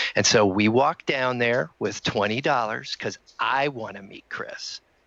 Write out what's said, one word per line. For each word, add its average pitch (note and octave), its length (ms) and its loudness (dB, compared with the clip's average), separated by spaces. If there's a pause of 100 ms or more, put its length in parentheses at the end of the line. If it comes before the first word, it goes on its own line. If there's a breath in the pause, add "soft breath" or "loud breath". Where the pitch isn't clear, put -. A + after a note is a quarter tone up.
(160 loud breath)
And G2+ 120 2
so A2 200 6
we G#2 220 4
walked C3+ 380 2
down C3 320 0
there A#2+ 400 0
with G2+ 240 -4
twenty A2 380 0
dollars B2+ 560 -2
'cause A#2+ 200 -8 (220)
I C3+ 300 0
wanna G2+ 340 -10
meet F#2+ 260 -20
Chris. - 520 -10 (260)